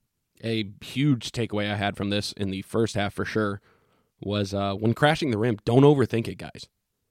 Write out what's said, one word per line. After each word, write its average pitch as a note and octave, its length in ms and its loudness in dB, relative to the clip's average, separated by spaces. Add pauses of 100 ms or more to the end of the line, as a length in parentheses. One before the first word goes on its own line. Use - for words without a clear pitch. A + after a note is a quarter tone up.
(440)
A A2 260 -4 (140)
huge C3+ 480 0
takeaway G#2 400 -2
I G#2 40 -2
had G2+ 200 0
from G2+ 140 -4
this G2+ 240 -2
in G2+ 160 -4
the F#2+ 140 -6
first - 320 -2
half G2+ 180 -2
for - 100 -4
sure G2+ 380 -2 (580)
was, G2+ 340 -4
uh, G2+ 200 -2
when A2 200 0
crashing D3 380 2
the G#2+ 60 0
rim, A2 260 0
don't B2+ 200 6
overthink B2+ 440 4
it, F#2 100 -10
guys. - 300 -16 (420)